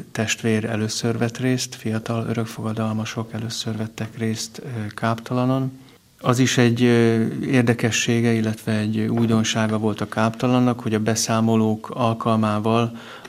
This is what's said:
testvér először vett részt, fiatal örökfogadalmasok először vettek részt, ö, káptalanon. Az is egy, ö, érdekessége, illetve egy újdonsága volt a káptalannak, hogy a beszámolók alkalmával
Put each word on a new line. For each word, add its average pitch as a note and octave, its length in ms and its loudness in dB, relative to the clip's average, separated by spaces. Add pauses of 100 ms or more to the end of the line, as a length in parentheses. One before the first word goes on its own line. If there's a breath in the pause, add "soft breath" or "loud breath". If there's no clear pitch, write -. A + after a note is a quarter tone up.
(120)
testvér A2 540 -2
először A2+ 520 -2
vett A#2 200 -2
részt, B2+ 380 -2
fiatal A2+ 540 -4
örökfogadalmasok A2 1040 -4
először A2+ 440 -6
vettek A2 400 -8
részt, A2 460 -6
ö, A2+ 240 -8
káptalanon. B2 960 -2 (420 loud breath)
Az B2 140 2
is B2+ 180 4
egy, A#2+ 260 4
ö, A#2 420 6 (140)
érdekessége, A#2 920 2
illetve A2 460 0
egy G#2+ 220 -2
újdonsága A2 760 2
volt G#2 240 0
a G2+ 60 -2
káptalannak, B2 720 2
hogy A2 140 -2
a G#2+ 60 2
beszámolók A2 920 2
alkalmával A2+ 1040 0 (320 loud breath)